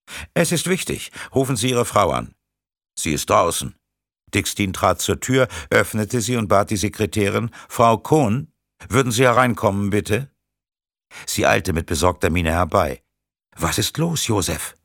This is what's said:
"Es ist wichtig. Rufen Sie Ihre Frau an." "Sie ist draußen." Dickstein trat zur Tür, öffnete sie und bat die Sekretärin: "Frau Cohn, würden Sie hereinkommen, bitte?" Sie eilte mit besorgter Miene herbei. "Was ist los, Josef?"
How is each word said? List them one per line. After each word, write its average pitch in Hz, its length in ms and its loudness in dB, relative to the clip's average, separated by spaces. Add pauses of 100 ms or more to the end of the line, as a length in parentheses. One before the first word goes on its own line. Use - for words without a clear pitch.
(320)
"Es 170 200 0
ist 165 140 -2
wichtig. - 460 -4 (220)
Rufen 131 220 0
Sie 113 120 -2
Ihre 120 160 2
Frau 101 280 0
an." 60 220 -6 (640)
"Sie 80 140 -4
ist 71 160 -4
draußen." 90 480 0 (560)
Dickstein 98 400 -2
trat 90 300 0
zur 87 180 -2
Tür, 131 280 2 (200)
öffnete 110 540 0
sie 120 160 -2
und 104 100 -4
bat 101 220 4
die 107 80 0
Sekretärin: 104 720 -2 (180)
"Frau 113 300 4
Cohn, 143 520 2 (380)
würden 127 240 2
Sie 117 120 2
hereinkommen, 110 680 2
bitte?" 104 400 -2 (960)
Sie - 200 -2
eilte 85 280 2
mit 85 100 0
besorgter 87 460 0
Miene 80 220 0
herbei. 82 500 0 (520)
"Was 82 220 -4
ist - 220 -4
los, 165 280 -4
Josef?" 85 480 -4 (100)